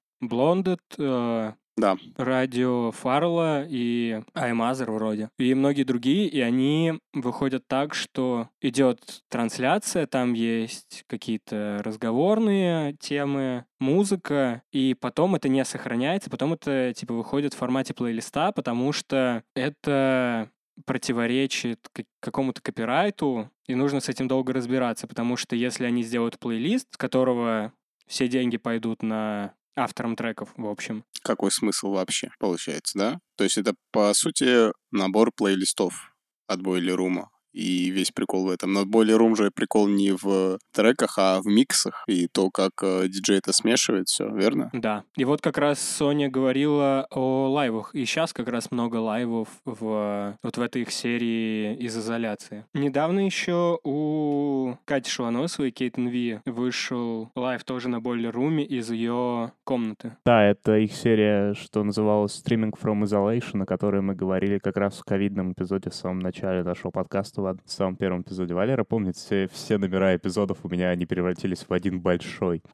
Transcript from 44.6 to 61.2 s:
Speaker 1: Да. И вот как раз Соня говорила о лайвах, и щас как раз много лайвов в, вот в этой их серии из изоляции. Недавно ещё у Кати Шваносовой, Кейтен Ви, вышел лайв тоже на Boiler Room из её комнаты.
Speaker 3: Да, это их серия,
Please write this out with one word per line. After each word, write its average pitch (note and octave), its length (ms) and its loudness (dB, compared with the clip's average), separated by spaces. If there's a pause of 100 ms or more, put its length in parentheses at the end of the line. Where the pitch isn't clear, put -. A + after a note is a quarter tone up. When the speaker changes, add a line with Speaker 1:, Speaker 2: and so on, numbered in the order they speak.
Speaker 1:
Да. A2 320 -2 (140)
И C3 80 0
вот D3 160 2
как - 160 0
раз D3 220 2
Соня C#3+ 500 0
говорила C3+ 800 2
о C3 400 0
лайвах, B2 460 -2
и C3 100 -2
щас D#3+ 280 -2
как A#2+ 160 -6
раз A#2+ 200 -4
много A#2 280 -2
лайвов A2+ 500 -2 (180)
в, G#2 800 -4
вот A#2+ 140 -6
в A#2 40 -2
этой A#2+ 220 -4
их G#2+ 80 -8
серии A2+ 840 -2
из A#2 220 -8
изоляции. A2 680 -6 (100)
Недавно D3 500 0
ещё F3 580 0
у C#3+ 920 -2 (100)
Кати C#3 240 -2
Шваносовой, B2+ 600 -2
Кейтен B2 360 -4
Ви, A#2+ 380 -2
вышел A#2+ 880 -4
лайв B2 280 -4
тоже B2+ 260 -6
на A#2+ 80 0
Boiler A#2 340 -2
Room C#3+ 320 0
из A#2+ 280 -4
её A#2 640 -2 (100)
комнаты. A2+ 600 -4
Speaker 3:
Да, A#2 200 10
это G2+ 340 6
их G#2+ 160 4
серия, G#2 600 4